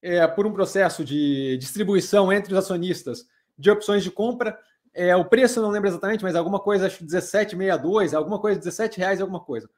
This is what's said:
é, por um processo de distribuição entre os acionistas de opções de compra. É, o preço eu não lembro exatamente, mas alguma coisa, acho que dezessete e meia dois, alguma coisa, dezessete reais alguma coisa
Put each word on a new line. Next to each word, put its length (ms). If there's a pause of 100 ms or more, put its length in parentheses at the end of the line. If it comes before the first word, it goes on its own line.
é, 240
por 200
um 60
processo 500
de 540
distribuição 720
entre 220
os 60
acionistas 680 (300)
de 140
opções 340
de 60
compra. 480 (340)
É, 240
o 80
preço 340
eu 40
não 80
lembro 180
exatamente, 340
mas 140
alguma 240
coisa, 260
acho 120
que 80
dezessete 480
e 40
meia 200
dois, 340
alguma 260
coisa, 200
dezessete 400
reais 240
alguma 180
coisa 380